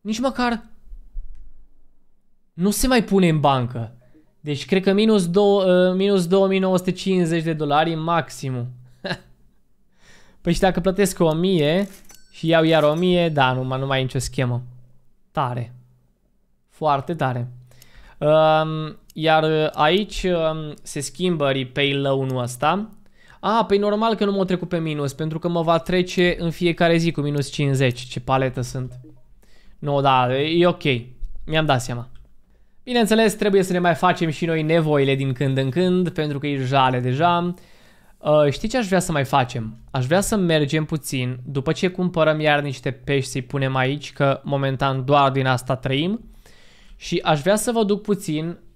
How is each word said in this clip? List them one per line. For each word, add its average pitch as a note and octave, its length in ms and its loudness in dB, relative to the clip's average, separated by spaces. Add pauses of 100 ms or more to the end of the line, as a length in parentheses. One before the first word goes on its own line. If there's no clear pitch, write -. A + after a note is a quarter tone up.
Nici A3 180 -6
măcar... B3 460 -4 (1900)
Nu F3+ 160 0
se G#3 180 0
mai B3+ 160 4
pune F#3+ 260 4
în D#3 100 2
bancă. B2+ 560 -2 (440)
Deci D3 260 -6
cred F#3+ 180 0
că F#3+ 100 2
minus G#3 340 2
dou-, F#3 600 4
uh, F#3 80 0
minus F#3+ 320 2
două F#3+ 200 4
mii F#3+ 120 0
nouă F#3 180 2
sute F3+ 140 -2
cincizeci F3 520 0
de D#3+ 100 -2
dolari D#3 380 0
e E3 40 -2
maximum. D#3 720 -4 (340)
<laughs> - 1400 -16
Păi E3+ 120 0
și - 60 0
dacă F#3 200 2
plătesc F#3+ 400 0
o E3 140 2
mie F3 540 0 (440)
și - 160 -8
iau D#3+ 160 4
iar D#3+ 200 4
o D3+ 120 4
mie, F3 340 2
da, C3+ 240 2
nu, C3 240 -4
nu C3+ 80 -4
mai C3+ 140 0
e C3 40 0
nicio C3 160 -4
schemă. B2 440 -4 (680)
Tare. B2 440 -6 (960)
Foarte D3+ 460 -2
tare. B2+ 360 -4 (680)
Um, D#3 800 2 (160)
iar, D#3 300 2
uh, D#3 300 2
aici, F#3 500 0
um, D#3 580 -2
se - 180 -10
schimbă D3 520 -2
repay C3+ 420 0
loan-ul C3+ 480 -2
ăsta. D3+ 480 -2 (540)
A, G#3+ 220 0
păi G3+ 120 2
normal G#3 380 0
că G#3+ 100 -2
nu G3+ 60 0
m-a G3 140 0
trecut F3+ 220 -4
pe E3+ 120 -4
minus, D3 340 -4
pentru D#3+ 260 -6
că F3 80 -4
mă E3+ 140 0
va E3 160 2
trece F3+ 600 0
în E3+ 120 -4
fiecare E3+ 480 2
zi E3 140 2
cu D3+ 100 -4
minus C#3+ 280 -2
cincizeci. C3+ 500 0
Ce - 200 -12
paletă C3 420 -2
sunt. B2 380 -10 (800)
Nu, C#3+ 220 0
da, C3 360 4
e, D#3+ 220 0
e F3 80 6
ok. F3 160 0 (640)
Mi-am D#3 200 0
dat C3+ 160 2
seama. A#2+ 280 -8 (720)
Bineînțeles, A3 500 2
trebuie G3 300 2
să F#3 100 -2
ne F3+ 60 0
mai F3 160 2
facem E3+ 340 0
și D#3 160 -4
noi E3 160 0
nevoile D3+ 540 2
din C3+ 180 -2
când C3+ 240 0
în C3+ 120 0
când, F3+ 400 0
pentru D3 300 -4
că D3 80 -6
e C3+ 180 -2
jale C3 340 2
deja. E3+ 540 0 (640)
Uh, D3+ 340 4
știi - 160 -6
ce C4 100 -2
aș A#3 100 -2
vrea F#3 120 2
să F3 120 -4
mai C#3+ 140 0
facem? B2 520 -2 (140)
Aș B2+ 140 -2
vrea E3 160 2
să G3+ 140 -2
mergem D#3 500 0
puțin, B2+ 600 -6
după C#3 260 -4
ce F3 160 -2
cumpărăm F3 520 0
iar D3 220 4
niște C#3+ 300 -6
pești C3+ 380 -4
să-i C#3 120 -6
punem C3+ 340 -4
aici, C3+ 380 -4
că C#3 300 0
momentan C3+ 600 -2
doar C#3 260 4
din C3 140 -2
asta B2+ 300 -2
trăim. D3 540 -4 (680)
Și - 280 -4
aș D#3 180 2
vrea F#3 140 2
să G#3+ 160 -2
vă A3+ 120 0
duc G3+ 180 0
puțin E3+ 560 -4 (180)